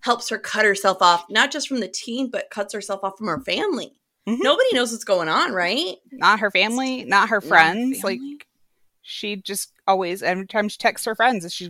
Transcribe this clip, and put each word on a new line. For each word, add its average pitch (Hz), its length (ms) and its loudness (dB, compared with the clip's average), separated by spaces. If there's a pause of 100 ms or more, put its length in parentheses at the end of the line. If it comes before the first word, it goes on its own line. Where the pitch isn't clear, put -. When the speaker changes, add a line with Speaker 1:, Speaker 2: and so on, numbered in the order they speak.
Speaker 1:
helps 240 280 -2
her 220 80 -6
cut 220 280 0
herself 196 360 2
off, 175 280 6
not 240 220 2
just 285 160 -6
from 269 120 -4
the 196 80 -4
team, 247 420 -6
but - 200 -8
cuts 202 240 -8
herself 202 300 -8
off 190 140 -6
from 214 100 -8
her 151 140 -4
family. 233 520 -4 (340)
Speaker 2:
Mm-hmm. 233 160 -2
Speaker 1:
Nobody 415 300 4
knows 247 180 0
what's 226 120 -8
going 175 260 0
on, 269 220 2
right? 214 440 -2 (160)
Speaker 2:
Not 214 280 4
her 202 120 0
family, 240 520 0
not 202 260 2
her 226 80 2
Speaker 1:
Not 196 40 0
her - 0 -
Speaker 2:
friends. 196 600 4
Speaker 1:
family. 196 180 -4
Speaker 2:
Like, 285 280 -14 (540)
she - 340 -8
just 196 380 -8 (140)
always, 190 340 0
every 185 240 -2
time 214 240 -2
she - 80 -14
texts - 300 -2
her 220 80 -4
friends, 214 360 0
she's 180 180 -10